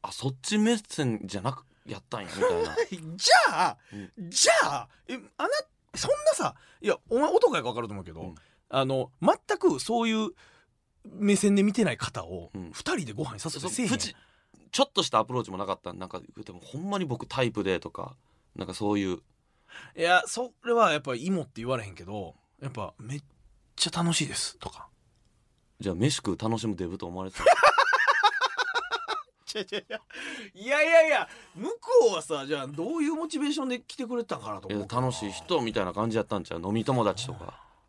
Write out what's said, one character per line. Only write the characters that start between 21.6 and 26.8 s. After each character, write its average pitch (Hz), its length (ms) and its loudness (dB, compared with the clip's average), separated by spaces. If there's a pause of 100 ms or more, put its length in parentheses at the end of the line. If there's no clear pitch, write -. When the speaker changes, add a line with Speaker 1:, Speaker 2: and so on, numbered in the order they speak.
Speaker 2:
わ 127 120 0
れ 110 60 -6
へ 101 40 -12
ん 92 60 -16
け 87 100 -16
ど、 95 320 -8 (240)
や 135 80 -10
っ 127 40 -10
ぱ 104 280 -10
「め 117 160 -10
っ 147 80 -12 (520)
ち - 120 0
ゃ - 20 -4
楽 170 220 0
し 156 100 0
い 139 60 -2
で 139 60 -8
す」 - 260 -6
と - 80 -10
か。 - 200 -16 (920)
Speaker 1:
じ 101 80 -4
ゃ 92 40 -2
あ、 - 20 -2
飯 123 220 2
食 - 160 -4
う 80 60 -4
楽 110 200 -2
し 110 80 -6
む 104 100 -2
デ 90 100 -4